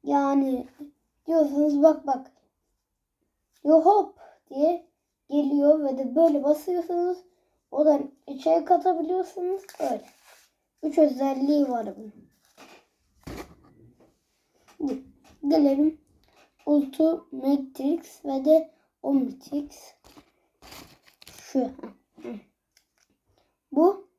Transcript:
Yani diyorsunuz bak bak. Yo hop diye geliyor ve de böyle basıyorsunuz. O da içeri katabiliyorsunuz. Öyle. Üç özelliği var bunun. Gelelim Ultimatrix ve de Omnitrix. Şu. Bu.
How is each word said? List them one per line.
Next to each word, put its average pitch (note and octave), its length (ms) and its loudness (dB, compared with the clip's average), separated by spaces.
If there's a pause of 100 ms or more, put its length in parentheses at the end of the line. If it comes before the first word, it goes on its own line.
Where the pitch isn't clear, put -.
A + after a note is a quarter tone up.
Yani C#4 640 -2 (600)
diyorsunuz D4 560 0
bak D4+ 240 2
bak. C4 240 -6 (1300)
Yo D#4+ 180 6
hop F#4+ 380 2 (300)
diye D#4+ 380 -2 (420)
geliyor C#4+ 540 2
ve C4 140 -4
de B3+ 180 -6
böyle D4+ 280 4
basıyorsunuz. F4 760 -2 (540)
O D4 140 0
da D4 140 4 (280)
içeri D#4+ 380 -2
katabiliyorsunuz. F4+ 960 -2 (180)
Öyle. C4 260 -6 (760)
Üç D4+ 140 -2
özelliği C4+ 720 0
var A3 280 -6
bunun. - 340 -20 (3250)
Gelelim D4 540 2 (640)
Ultimatrix C#4+ 1600 -2
ve C4+ 200 -4
de D#4+ 260 4 (320)
Omnitrix. C#4 920 -6 (1400)
Şu. - 340 -6 (2000)
Bu. E4+ 360 2 (120)